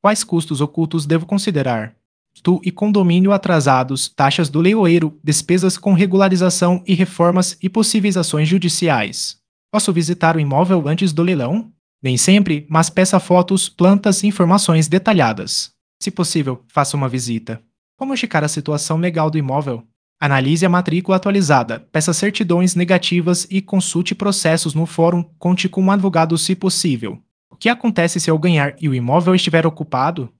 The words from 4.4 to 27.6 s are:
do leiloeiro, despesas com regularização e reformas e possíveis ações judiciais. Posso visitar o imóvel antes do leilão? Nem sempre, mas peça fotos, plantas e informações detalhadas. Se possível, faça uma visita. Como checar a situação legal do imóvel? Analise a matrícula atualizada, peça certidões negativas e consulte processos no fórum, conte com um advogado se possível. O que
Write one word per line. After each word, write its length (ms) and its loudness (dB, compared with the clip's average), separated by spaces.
do 120 -2
leiloeiro, 640 2
despesas 540 0
com 160 0
regularização 960 2
e 80 2
reformas 680 0
e 60 -2
possíveis 480 0
ações 320 0
judiciais. 880 -2
Posso 220 0
visitar 440 0
o 40 -2
imóvel 480 2
antes 240 0
do 100 0
leilão? 480 -2
Nem 140 -2
sempre, 520 2
mas 200 2
peça 320 2
fotos, 480 0
plantas 540 2
e 40 0
informações 600 2
detalhadas. 840 -2
Se 100 -6
possível, 580 -4
faça 280 -2
uma 120 -2
visita. 540 -6
Como 220 -6
checar 260 -2
a 60 -2
situação 480 -4
legal 340 -2
do 60 -4
imóvel? 480 -4
Analise 460 0
a 40 2
matrícula 480 0
atualizada, 640 0
peça 220 -2
certidões 600 0
negativas 760 0
e 100 -2
consulte 540 -2
processos 600 -2
no 120 0
fórum, 380 0
conte 300 0
com 140 -2
um 80 4
advogado 480 2
se 160 -2
possível. 640 -4
O 60 -20
que 120 -2